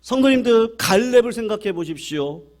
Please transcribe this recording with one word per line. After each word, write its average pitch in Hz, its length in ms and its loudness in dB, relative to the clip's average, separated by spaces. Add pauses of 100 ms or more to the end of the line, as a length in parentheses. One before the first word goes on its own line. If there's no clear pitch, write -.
성도님들, 240 760 2
갈렙을 240 540 2
생각해 214 400 -4
보십시오. 151 720 -6 (160)